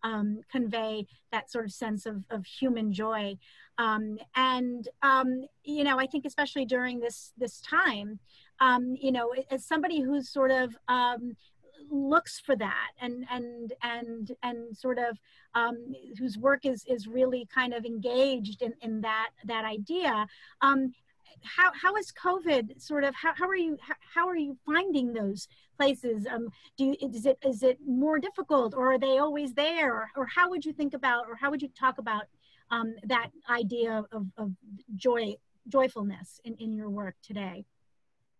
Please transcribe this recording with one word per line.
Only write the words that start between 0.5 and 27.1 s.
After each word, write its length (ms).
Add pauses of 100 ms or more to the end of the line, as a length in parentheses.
convey 560 (240)
that 200
sort 160
of 60
sense 340
of, 240
of 160
human 440
joy. 460 (400)
Um, 420 (160)
and, 540 (140)
um, 420 (200)
you 200
know, 140
I 80
think 180
especially 400
during 360
this, 360
this 240
time, 580 (420)
um, 380
you 140
know, 220 (160)
as 120
somebody 380
who's 300
sort 220
of, 220 (140)
um, 480 (540)
looks 480
for 160
that 360 (100)
and, 300
and, 420 (100)
and, 500 (100)
and 340
sort 220
of, 200 (360)
um, 400 (240)
whose 180
work 300
is, 200
is 200
really 480
kind 180
of 140
engaged 720
in, 220
in 180
that, 300 (140)
that 200
idea. 600 (340)
Um, 320 (500)
how, 300
how 240
is 160
covid 720
sort 220
of, 100
how, 200
how 140
are 80
you, 240
how, 200
how 280
are 80
you 300
finding 480
those 340 (300)
places? 480
Um, 220 (280)
do 100
you, 140
is 240